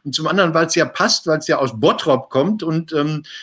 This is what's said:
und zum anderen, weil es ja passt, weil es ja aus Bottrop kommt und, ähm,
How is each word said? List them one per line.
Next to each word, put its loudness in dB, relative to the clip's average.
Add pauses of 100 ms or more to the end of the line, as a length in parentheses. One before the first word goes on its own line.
und -6
zum -4
anderen, 2
weil 4
es -2
ja 4
passt, -2
weil 2
es -8
ja 2
aus -2
Bottrop 2
kommt 0
und, -2
ähm, -2 (200)